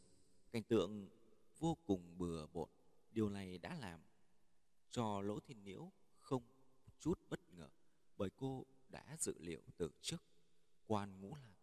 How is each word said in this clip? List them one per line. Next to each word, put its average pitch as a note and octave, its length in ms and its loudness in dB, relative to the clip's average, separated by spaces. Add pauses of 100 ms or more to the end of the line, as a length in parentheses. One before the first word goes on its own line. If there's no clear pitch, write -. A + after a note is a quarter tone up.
(520)
cảnh A#2 120 0
tượng G2+ 460 6 (500)
vô E3 260 4
cùng F2 320 2
bừa E2 300 -2
bộn. E2 220 -4 (420)
Điều A2 180 2
này F#2+ 280 -6
đã C3+ 180 -6
làm F2+ 260 -8 (880)
cho G#2+ 320 2
Lỗ G#2 180 0
Thiên A2 240 -12
Nhiễu G2+ 280 -10 (280)
không B2+ 240 2 (560)
chút F3 200 2 (100)
bất - 200 -4
ngờ, E2 200 -12 (480)
bởi G2 200 2
cô C3+ 280 -2 (240)
đã - 300 -12
dự - 200 0
liệu E2 220 -4 (160)
từ E2 140 2 (100)
trước. - 220 -4 (600)
Quan G2+ 360 0
Ngũ G2+ 140 -8
Lang B2 280 -14